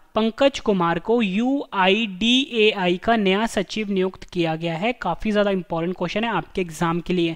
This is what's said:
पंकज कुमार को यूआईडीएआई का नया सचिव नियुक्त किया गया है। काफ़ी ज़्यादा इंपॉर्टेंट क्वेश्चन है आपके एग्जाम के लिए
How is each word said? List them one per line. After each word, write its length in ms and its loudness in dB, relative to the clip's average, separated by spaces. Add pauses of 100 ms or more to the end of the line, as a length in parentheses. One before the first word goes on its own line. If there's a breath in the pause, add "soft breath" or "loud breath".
(140)
पंकज 460 2
कुमार 380 0
को 240 0
यूआईडीएआई 1700 2
का 200 0
नया 300 2
सचिव 440 -4
नियुक्त 340 -2
किया 320 -2
गया 200 -4
है। 180 -2
काफ़ी 360 -4
ज़्यादा 200 2
इंपॉर्टेंट 480 -2
क्वेश्चन 260 -2
है 60 -2
आपके 300 -4
एग्जाम 400 -2
के 120 -2
लिए 240 0